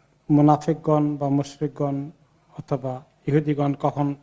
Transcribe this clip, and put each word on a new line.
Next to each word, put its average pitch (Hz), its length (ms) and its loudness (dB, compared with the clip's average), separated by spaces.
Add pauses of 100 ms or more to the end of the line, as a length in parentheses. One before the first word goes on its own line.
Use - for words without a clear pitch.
(300)
মুনাফিকগণ 151 880 2
বা 139 120 -4
মুশরিকগণ 139 840 -4 (480)
অথবা 131 440 -6 (240)
ইহুদিগণ 143 480 0
কখন 143 480 -2